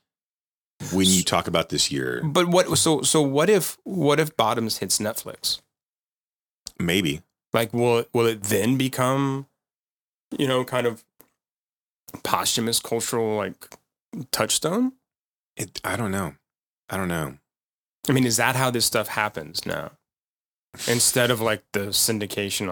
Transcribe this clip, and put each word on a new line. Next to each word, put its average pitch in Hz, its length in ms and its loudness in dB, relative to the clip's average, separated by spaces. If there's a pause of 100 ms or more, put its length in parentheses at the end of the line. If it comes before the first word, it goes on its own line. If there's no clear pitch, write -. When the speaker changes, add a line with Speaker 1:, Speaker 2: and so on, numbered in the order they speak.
(920)
Speaker 1:
when 95 140 4
you 92 120 4
Speaker 2:
S-, 87 40 0
Speaker 1:
talk 87 240 0
about 85 220 0
this - 220 -2
year. 67 320 -4
Speaker 2:
But 175 240 2
what, 175 300 2
so, 156 240 2
so 151 200 4
what 143 280 2
if, 202 340 2
what 147 360 2
if 156 180 -2
Bottoms 113 400 0
hits 95 220 -2
Netflix? - 600 -6 (1200)
Speaker 1:
Maybe. 85 420 0 (320)
Speaker 2:
Like, 113 200 0
will 120 260 4
it, 120 140 -4
will 117 140 4
it 107 160 0
then 107 340 2
become, 135 720 0 (920)
you 143 100 0
know, 127 160 0
kind 123 220 -2
of 113 180 -4 (1200)
posthumous 113 560 0
cultural, 113 580 -2
like, - 380 -8 (560)
touchstone? 190 640 0 (640)
Speaker 1:
It, - 280 -10
I - 120 -4
don't 107 160 -4
know. 92 240 -4 (540)
I 92 80 -6
don't 92 120 -4
know. 78 280 -4 (720)
Speaker 2:
I 147 40 4
mean, 131 120 4
is 113 120 2
that 120 180 2
how 127 160 2
this 120 140 0
stuff 110 240 0
happens 87 560 -4
now? 78 260 -6 (960)
Instead 120 420 2
of, 117 120 0
like, 110 200 0 (120)
the 101 140 -2
syndication, 101 840 -2